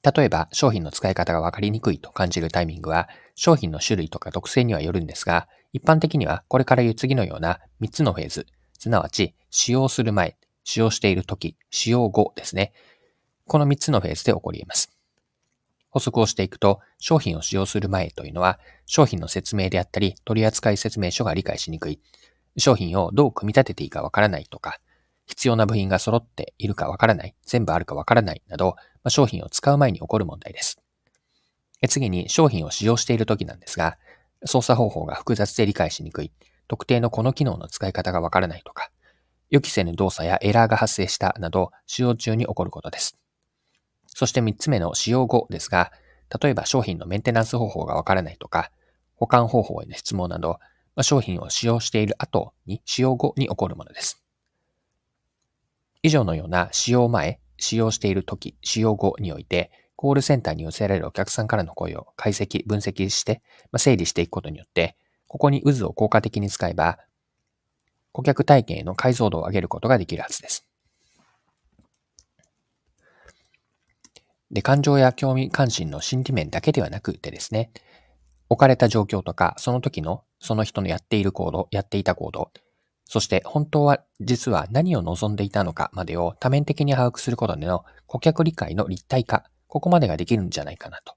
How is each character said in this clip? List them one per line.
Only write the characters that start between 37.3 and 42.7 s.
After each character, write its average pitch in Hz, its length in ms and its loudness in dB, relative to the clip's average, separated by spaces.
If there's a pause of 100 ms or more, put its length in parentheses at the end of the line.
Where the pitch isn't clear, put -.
機 147 120 -2
能 110 120 -2
の - 100 -12
使 - 200 -8
い 95 60 -4
方 90 180 -4
が 87 100 0
わ 85 80 -4
か 90 120 2
ら 90 60 0
な 80 100 -10
い - 80 -18
と - 80 -20
か、 - 180 -12 (580)
予 143 120 6
期 - 100 -8
せ 98 120 0
ぬ 85 100 -4
動 92 160 0
作 82 180 -6
や 92 140 2
エ 104 120 2
ラ 117 120 8
ー - 40 -2
が 110 80 2
発 - 160 0
生 92 140 -2
し - 100 -6
た - 220 -2
な 85 100 -6
ど、 92 220 0 (140)
使 - 180 -4
用 123 120 2
中 110 200 -4
に 113 100 0
起 - 80 -6
こ 87 100 -4
る 92 80 -6